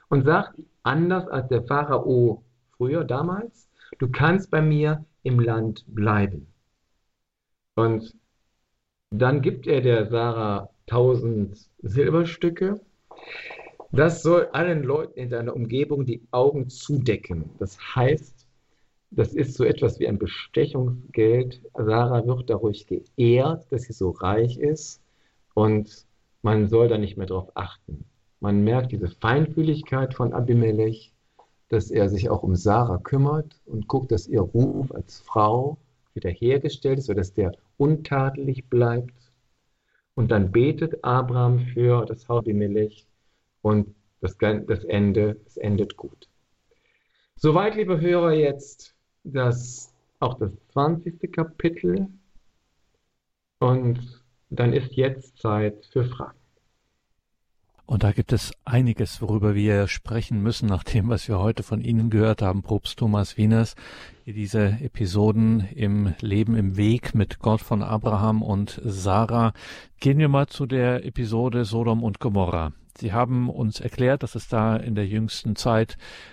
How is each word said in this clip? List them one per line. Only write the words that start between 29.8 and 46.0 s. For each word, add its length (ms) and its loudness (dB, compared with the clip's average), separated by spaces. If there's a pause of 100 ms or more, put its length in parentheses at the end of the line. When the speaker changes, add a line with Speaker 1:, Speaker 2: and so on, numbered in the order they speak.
Speaker 1:
von 220 -2
Abimelech, 800 0 (560)
dass 220 0
er 200 2
sich 180 0
auch 140 -2
um 120 0
Sarah 440 2
kümmert 680 -2
und 240 -10
guckt, 240 -2
dass 160 -2
ihr 120 2
Ruf 520 0
als 280 -14
Frau 580 0 (340)
wiederhergestellt 840 -2
ist, 80 -8
sodass 260 -4
der 200 -2 (260)
untadelig 920 -2
bleibt. 640 0 (840)
Und 160 2
dann 220 2
betet 500 2
Abraham 580 2
für 440 2
das 240 -10
Haus 120 0
Abimelech 640 -2 (560)
und 320 2 (260)
das 160 -6
Gan-, 300 -2
das 180 -4
Ende, 640 0
es 100 -18
endet 400 -2
gut. 320 -18 (1080)